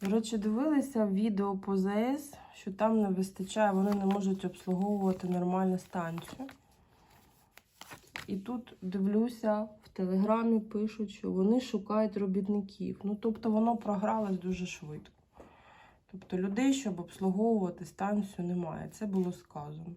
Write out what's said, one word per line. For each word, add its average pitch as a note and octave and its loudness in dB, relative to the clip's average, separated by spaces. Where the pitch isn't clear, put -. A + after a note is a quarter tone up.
До F#3+ 0
речі, A3+ 2
дивилися A#3 2
відео G3+ 2
по G3 0
З F#3+ 4
С, A#3+ 0
що - -10
там A3 2
не G3 2
вистачає, F#3+ 0
вони G3 4
не G3 0
можуть F#3+ 0
обслуговувати F#3 -2
нормальну F3+ 2
станцію. E3+ -8
І G3 -4
тут A3+ -8
дивлюся, G#3+ 0
в - -20
Телеграмі G#3+ 2
пишуть, G#3+ -4
що F#3+ -6
вони G3 4
шукають G#3+ 0
робітників. G3 -2
Ну, G#3 -2
тобто A3+ 0
воно A3+ 4
програлось G#3 0
дуже F3+ -4
швидко. - -14
Тобто F#3+ -6
людей, A3 2
щоб F3+ -2
обслуговувати F#3+ 0
станцію, G3 -2
немає. E3+ -4
Це G#3+ -6
було F#3+ 0
сказано. D#3 -14